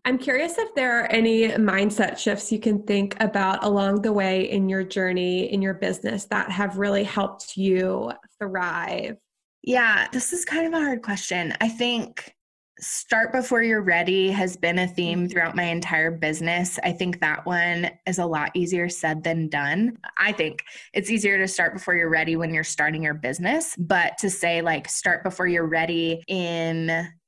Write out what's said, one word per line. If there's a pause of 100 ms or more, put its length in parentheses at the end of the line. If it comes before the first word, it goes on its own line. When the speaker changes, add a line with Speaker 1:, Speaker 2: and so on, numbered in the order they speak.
Speaker 1:
I'm
curious
if
there
are
any
mindset
shifts
you
can
think
about
along
the
way
in
your
journey,
in
your
business,
that
have
really
helped
you (260)
thrive. (460)
Speaker 2:
Yeah,
this
is
kind
of
a
hard
question.
I
think (440)
start
before
you're
ready
has
been
a
theme
Speaker 1:
Mm-hmm.
Speaker 2:
throughout
my
entire
business.
I
think
that
one (160)
is
a
lot
easier
said
than
done. (220)
I
think (280)
it's
easier
to
start
before
you're
ready
when
you're
starting
your
business,
but
to
say,
like,
start
before
you're
ready
in (200)